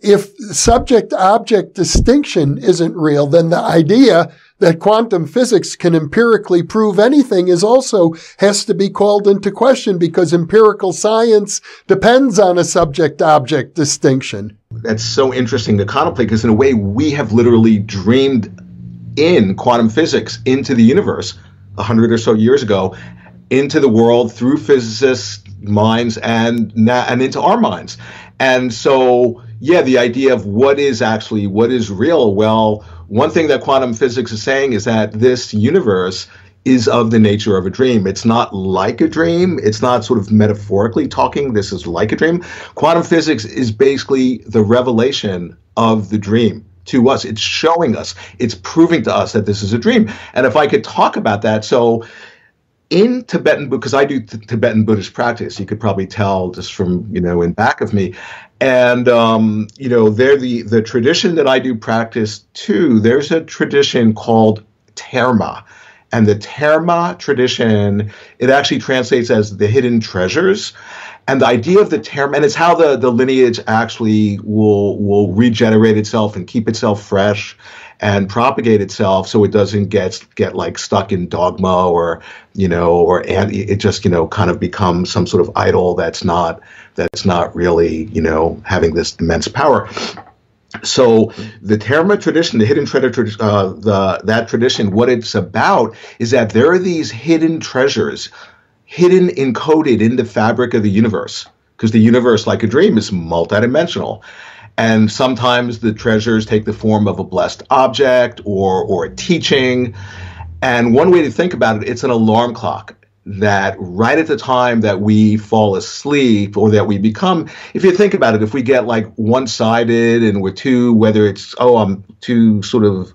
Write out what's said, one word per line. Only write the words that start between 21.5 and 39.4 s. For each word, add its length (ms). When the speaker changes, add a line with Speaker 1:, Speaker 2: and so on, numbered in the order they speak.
Speaker 2:
a 80
hundred 260
or 80
so 160
years 280
ago, 340
into 280
the 100
world 440
through 240
physicists' 880
minds 560
and 560
na-, 340
and 140
into 180
our 200
minds. 360
And 340
so, 680
yeah, 220
the 160
idea 360
of 120
what 340
is 200
actually, 460
what 240
is 200
real, 440
well, 500
one 220
thing 180
that 140
quantum 320
physics 380
is 100
saying 320
is 100
that 280
this 420
universe 720
is 220
of 240
the 80
nature 380
of 80
a 60
dream. 360
It's 200
not 280
like 460
a 80
dream. 540